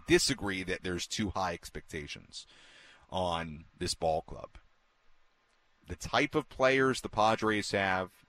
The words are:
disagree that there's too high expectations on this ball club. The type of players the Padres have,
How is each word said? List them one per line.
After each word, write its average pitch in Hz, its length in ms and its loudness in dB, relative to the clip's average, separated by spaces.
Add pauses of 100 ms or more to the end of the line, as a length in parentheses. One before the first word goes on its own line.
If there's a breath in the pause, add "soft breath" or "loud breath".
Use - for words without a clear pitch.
disagree 101 580 2
that 90 200 -4
there's 90 240 -4
too 104 220 -2
high 90 240 -2
expectations - 920 -12 (640 loud breath)
on 82 540 -2 (160)
this 87 140 -4
ball 80 300 -2
club. - 340 -16 (1300)
The - 80 -12
type 143 400 0
of 156 140 -2
players 131 500 4
the - 80 -6
Padres 107 640 2
have, 95 380 2 (200)